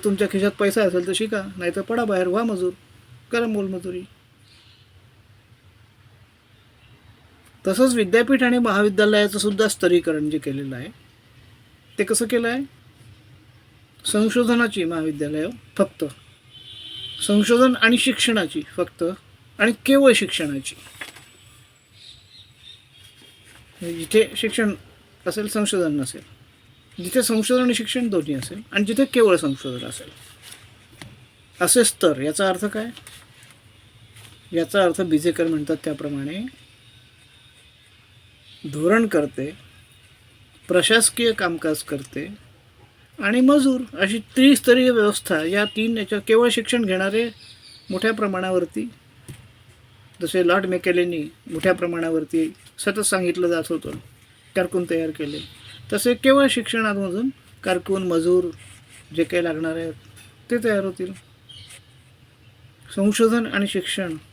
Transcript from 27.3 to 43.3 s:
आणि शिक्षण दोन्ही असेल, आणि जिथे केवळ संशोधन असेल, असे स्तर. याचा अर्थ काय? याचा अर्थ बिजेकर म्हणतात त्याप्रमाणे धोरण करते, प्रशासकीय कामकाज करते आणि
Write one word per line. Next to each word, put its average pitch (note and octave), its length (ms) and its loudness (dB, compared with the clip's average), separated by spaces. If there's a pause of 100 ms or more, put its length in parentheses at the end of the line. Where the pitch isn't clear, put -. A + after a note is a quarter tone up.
आणि B3 100 2
शिक्षण A#3+ 340 -4
दोन्ही D#3 260 -2
असेल, F3 280 -8 (100)
आणि G3+ 140 0
जिथे A3+ 200 0
केवळ A3 300 4
संशोधन C3 500 -4
असेल, - 240 -14 (1500)
असे A#3 240 4
स्तर. E3 380 2
याचा F#3+ 280 0
अर्थ F#3 160 -2
काय? G#3+ 220 -6 (1600)
याचा E3+ 320 2
अर्थ F3 180 2
बिजेकर E3 460 0
म्हणतात D#3 360 -2
त्याप्रमाणे D3 840 -8 (2000)
धोरण G3 360 2
करते, D3 500 -4 (1080)
प्रशासकीय A3 640 2
कामकाज E3+ 520 -4
करते C#3+ 440 -10 (920)
आणि A3 220 0